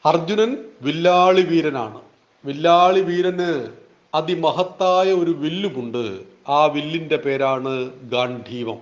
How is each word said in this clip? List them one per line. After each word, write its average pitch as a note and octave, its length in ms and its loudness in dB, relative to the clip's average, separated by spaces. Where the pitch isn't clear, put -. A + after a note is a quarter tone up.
അർജുനൻ F3 460 2
വില്ലാളി F3+ 600 4
വീരനാണ്. D3+ 580 -2
വില്ലാളി E3+ 560 4
വീരന് F3+ 500 0
അതിമഹത്തായ F3+ 1000 0
ഒരു E3+ 220 0
വില്ലുമുണ്ട്. C#3+ 680 -4
ആ C#3+ 180 2
വില്ലിൻ്റെ D3+ 520 -2
പേരാണ് C3+ 560 -2
ഗാണ്ഡീവം. A#2+ 760 -6